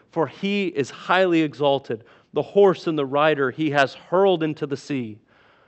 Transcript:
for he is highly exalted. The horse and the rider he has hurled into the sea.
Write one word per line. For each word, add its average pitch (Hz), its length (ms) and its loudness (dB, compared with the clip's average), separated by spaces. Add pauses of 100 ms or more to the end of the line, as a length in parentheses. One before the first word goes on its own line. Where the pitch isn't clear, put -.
(100)
for 160 160 -2
he 196 400 -4
is 135 240 -4
highly 180 520 2
exalted. 135 600 -2 (300)
The 143 100 -2
horse 190 460 2
and 156 100 -2
the 143 80 0
rider 143 460 2
he 156 180 -4
has 139 240 2
hurled 180 480 0
into 156 240 -4
the 139 100 -6
sea. 120 440 -8 (480)